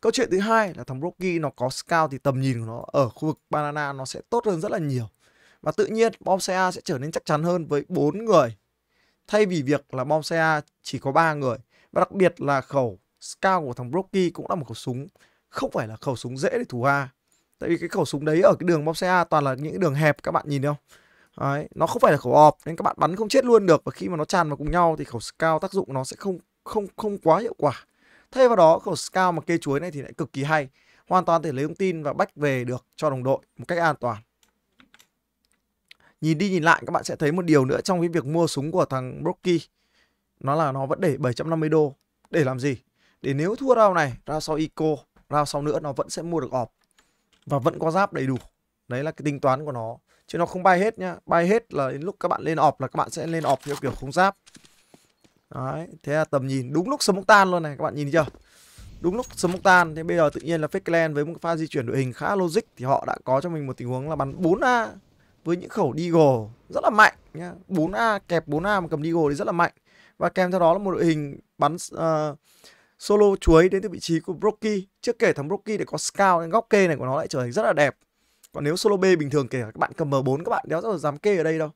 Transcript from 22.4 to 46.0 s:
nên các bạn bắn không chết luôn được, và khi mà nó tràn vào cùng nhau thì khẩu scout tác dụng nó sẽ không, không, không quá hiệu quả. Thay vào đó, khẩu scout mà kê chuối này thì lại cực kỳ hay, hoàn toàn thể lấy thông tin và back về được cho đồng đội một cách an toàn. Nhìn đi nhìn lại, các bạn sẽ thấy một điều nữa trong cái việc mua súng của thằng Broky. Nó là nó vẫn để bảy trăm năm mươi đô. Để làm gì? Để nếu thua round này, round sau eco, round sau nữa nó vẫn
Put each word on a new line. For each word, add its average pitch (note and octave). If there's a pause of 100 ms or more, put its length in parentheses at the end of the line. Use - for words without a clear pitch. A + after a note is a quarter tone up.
nên E3
các -
bạn -
bắn D#3+
không G#3+
chết C4
luôn A3
được, D#3+
và C3
khi F#3+
mà F3
nó D3+
tràn E3+
vào C#3+
cùng D3
nhau E3+
thì C#3+
khẩu A#2
scout D#3+
tác F#3+
dụng G3
nó C3
sẽ -
không, F#3 (260)
không, G#3 (100)
không G3+
quá D#3+
hiệu A3+
quả. - (460)
Thay B3+
vào A#3
đó, E3
khẩu F3+
scout F3+
mà D3+
kê E3+
chuối C#3+
này F3
thì C#3+
lại -
cực -
kỳ C3+
hay, D3 (400)
hoàn F3+
toàn E3+
thể D#3+
lấy C3
thông C#3
tin F3
và C#3
back F#3
về C3+
được B2 (100)
cho D#3
đồng C3
đội C3 (180)
một A#2+
cách F3
an D#3+
toàn. A2+ (2000)
Nhìn D#3
đi G3
nhìn F3
lại, E3
các -
bạn E3
sẽ -
thấy D3
một F3
điều C#3+
nữa C3
trong F3+
cái E3+
việc E3
mua E3
súng D3
của E3+
thằng B2+
Broky. F3 (800)
Nó C3+
là D#3
nó C3+
vẫn C#3
để D#3
bảy B2
trăm -
năm D#3+
mươi D#3
đô. D3+ (340)
Để E3
làm C3
gì? C3 (440)
Để C3+
nếu D#3+
thua C4
round G#3
này, D3 (140)
round D3+
sau D#3+
eco, D#3 (340)
round D3
sau C#3+
nữa D3
nó D3
vẫn -